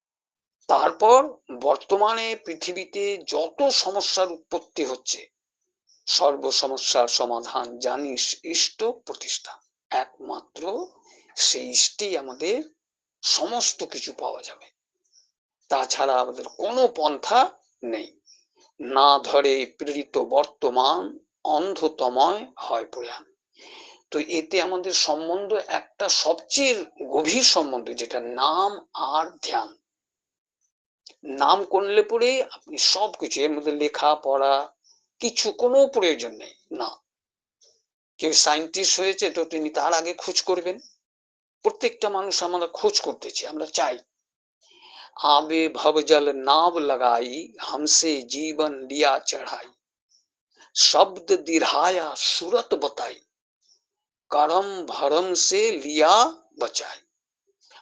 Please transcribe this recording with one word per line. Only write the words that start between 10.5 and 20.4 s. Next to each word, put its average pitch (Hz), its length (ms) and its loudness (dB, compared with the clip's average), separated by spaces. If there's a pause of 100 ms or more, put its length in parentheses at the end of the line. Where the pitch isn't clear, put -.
সেই 127 340 -2
ইষ্টেই 180 480 -2
আমাদের 143 440 -4 (600)
সমস্ত - 600 -2
কিছু - 280 -12
পাওয়া - 300 -8
যাবে, - 240 -20 (1000)
তাছাড়া 135 520 2
আমাদের 127 280 -6
কোনো 240 480 0
পন্থা 156 540 2 (320)
নেই। 113 380 -8 (600)
"না 135 380 6
ধরে 135 480 2
প্রেরিত 143 520 -6
বর্তমান, 131 1000 0 (260)